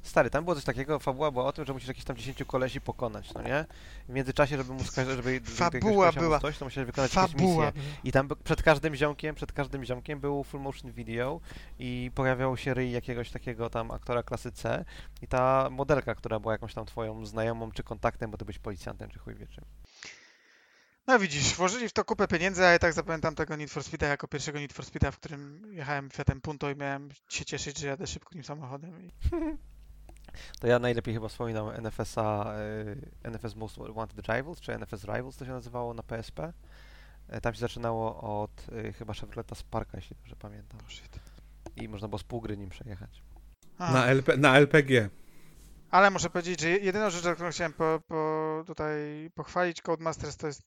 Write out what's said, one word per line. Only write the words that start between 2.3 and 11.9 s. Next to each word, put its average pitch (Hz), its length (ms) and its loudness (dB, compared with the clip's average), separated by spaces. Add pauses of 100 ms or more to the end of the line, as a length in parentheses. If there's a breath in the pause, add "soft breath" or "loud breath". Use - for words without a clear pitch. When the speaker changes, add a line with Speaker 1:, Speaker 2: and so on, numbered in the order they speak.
Speaker 1:
kolesi 127 360 0
pokonać, 110 520 -6
no 117 80 -8
nie? 135 240 0 (440 soft breath)
I - 20 -10
w 123 40 -8
międzyczasie, 135 420 2
żeby 131 160 -4
móc 131 180 -4
każe-, 131 240 0
żeby 127 240 0
do, 117 60 -10
do - 180 0
jakiegoś 156 200 2
Speaker 2:
Fabuła 202 220 8
Speaker 1:
kolesia 160 140 6
Speaker 2:
była. 160 180 4
Speaker 1:
móc 131 40 2
coś, 147 160 -2
to 143 80 -8
musiałeś 131 220 -4
wykonać 127 280 2
jakieś 185 160 6
Speaker 2:
Fabuła 160 340 6
Speaker 1:
misje. 143 160 -2
Speaker 2:
była. 147 220 -8
Speaker 1:
I 127 80 0
tam 135 160 6
by-, 143 80 -4
przed - 280 0
każdym 151 320 6
ziomkiem, 147 400 0
przed - 160 -6
każdym 135 340 -2
ziomkiem 127 340 -4
był 139 240 -2
full 139 180 -8
motion 135 300 -8
video 120 500 -4 (380 loud breath)
i 123 360 -4